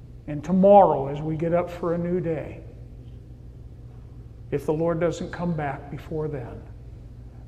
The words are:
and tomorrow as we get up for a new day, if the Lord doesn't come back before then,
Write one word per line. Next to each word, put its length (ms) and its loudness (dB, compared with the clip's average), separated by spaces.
and 140 -6
tomorrow 640 8
as 140 -4
we 140 -2
get 180 0
up 160 2
for 260 -2
a 20 -2
new 240 0
day, 400 -4
if 140 -2
the 80 0
Lord 280 0
doesn't 300 -2
come 220 -2
back 380 -4
before 380 -6
then, 320 -8